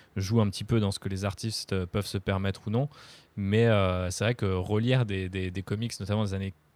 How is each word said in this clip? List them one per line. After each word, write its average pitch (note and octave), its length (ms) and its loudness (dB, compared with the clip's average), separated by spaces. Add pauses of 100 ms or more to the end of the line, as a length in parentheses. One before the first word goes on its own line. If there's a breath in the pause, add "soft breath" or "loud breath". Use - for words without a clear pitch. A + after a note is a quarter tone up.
(160 loud breath)
joue G2+ 260 2
un G#2 80 4
petit - 140 -8
peu A#2 140 2
dans G2+ 120 2
ce - 80 -4
que G2 100 -6
les F#2+ 160 -4
artistes, - 480 -4
euh, F#2 140 0
peuvent G2+ 200 -2
se - 120 -4
permettre F#2+ 480 -2
ou G#2 40 -4
non. B2+ 200 0 (460 loud breath)
Mais, G#2 300 4
euh, F#2 440 4
c'est G2 140 -4
vrai A#2+ 100 2
que A2+ 100 -4
relire G#2+ 640 2
des, F#2+ 240 -4
des, F#2 200 -4
des F#2+ 120 -6
comics, A2 380 -6
notamment G#2 240 0
des G2 100 -2
années F#2+ 200 -4 (220)